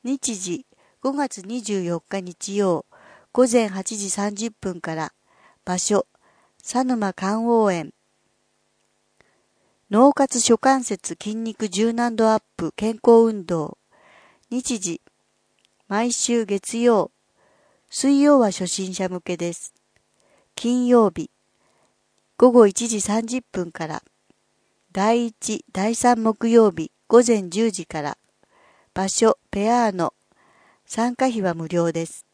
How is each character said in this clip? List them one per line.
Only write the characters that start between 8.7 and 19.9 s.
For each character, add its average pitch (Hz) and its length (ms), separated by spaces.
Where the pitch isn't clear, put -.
脳 247 200
活 269 300
諸 226 160
関 262 260
節 - 380
筋 214 140
肉 220 340
柔 214 240
軟 233 220
度 220 160
ア 220 60
ッ - 60
プ 160 140
健 220 300
康 233 260
運 208 180
動。 165 320
日 247 300
時、 175 220
毎 226 240
週 233 340
月 202 340
曜。 233 320
水 277 300
曜 285 180
は 226 80
初 185 180
心 185 300
者 190 120
向 180 140
け 175 160
で 170 160
す。 - 220